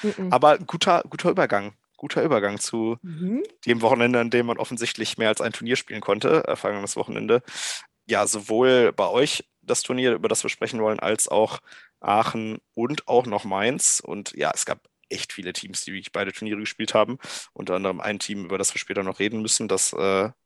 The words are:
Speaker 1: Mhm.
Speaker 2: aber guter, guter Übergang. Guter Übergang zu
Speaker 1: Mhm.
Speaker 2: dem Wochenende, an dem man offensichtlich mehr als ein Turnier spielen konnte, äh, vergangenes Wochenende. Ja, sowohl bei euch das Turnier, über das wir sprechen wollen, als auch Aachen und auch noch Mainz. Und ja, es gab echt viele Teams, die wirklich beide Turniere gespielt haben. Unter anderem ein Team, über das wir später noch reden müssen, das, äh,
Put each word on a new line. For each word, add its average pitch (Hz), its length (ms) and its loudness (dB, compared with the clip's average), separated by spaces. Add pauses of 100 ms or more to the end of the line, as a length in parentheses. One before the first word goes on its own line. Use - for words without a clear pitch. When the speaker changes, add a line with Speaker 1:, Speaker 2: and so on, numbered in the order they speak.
Speaker 1:
Mhm. 190 280 -2
Speaker 2:
aber 147 280 8
guter, 170 500 2
guter 170 200 -2
Übergang. 107 440 0 (240)
Guter 147 260 -2
Übergang 104 360 2
zu 113 440 -2
Speaker 1:
Mhm. 185 400 -4 (220)
Speaker 2:
dem 120 160 2
Wochenende, 120 380 4
an 117 100 0
dem 120 180 2
man 117 100 -2
offensichtlich 113 600 -4
mehr 113 120 2
als 110 120 0
ein 110 120 -2
Turnier 120 220 -2
spielen - 260 -8
konnte, 139 460 2
äh, - 80 0
vergangenes 101 400 -4
Wochenende. 110 480 0 (640)
Ja, 104 200 2
sowohl 113 640 4
bei 98 140 2
euch 123 380 0 (160)
das - 220 -2
Turnier, 127 300 2
über 101 160 -2
das - 140 0
wir - 60 -4
sprechen - 320 -4
wollen, 107 180 0
als 107 280 0
auch - 320 2 (400)
Aachen 110 600 0 (140)
und 123 340 -4
auch 123 180 4
noch 104 180 -2
Mainz. 104 560 0
Und - 360 -10
ja, 71 180 0
es - 120 -4
gab - 220 -8 (220)
echt - 240 -8
viele 90 200 -8
Teams, 95 300 -10
die 95 100 -10
wirklich 95 180 -12
beide 98 220 -4
Turniere 104 260 -6
gespielt 107 340 -6
haben. 110 240 4 (360)
Unter 92 220 -4
anderem 95 260 -2
ein 104 180 -4
Team, 101 260 -6
über 92 120 -4
das 95 160 -2
wir - 60 -6
später 98 240 -4
noch 95 160 -6
reden 107 220 -2
müssen, 107 260 0
das, 95 260 0
äh, 98 360 0 (160)